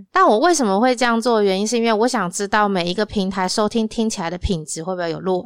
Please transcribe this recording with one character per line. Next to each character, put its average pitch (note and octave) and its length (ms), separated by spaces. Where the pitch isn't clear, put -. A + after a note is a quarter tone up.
但 F#4 120
我 A3 140
为 E4+ 160
什 C#4 100
么 G3 140
会 B3+ 160
这 A#3+ 100
样 A#3 160
做 A3+ 180
的 G#3 60
原 F#3+ 140
因， G#3 80
是 A#3+ 100
因 A3+ 60
为 A#3 100
我 G#3+ 140
想 G3+ 240
知 G3+ 160
道 G#3+ 220
每 F3 200
一 F3+ 60
个 G#3+ 100
平 G3 240
台 F#3 200
收 G#3 200
听 A3 200
听 A3 200
起 G#3+ 120
来 E3 100
的 F3+ 80
品 D#3+ 260
质 - 160
会 F3+ 140
不 F3+ 60
会 E3+ 100
有 D#3 80
落 F3+ 280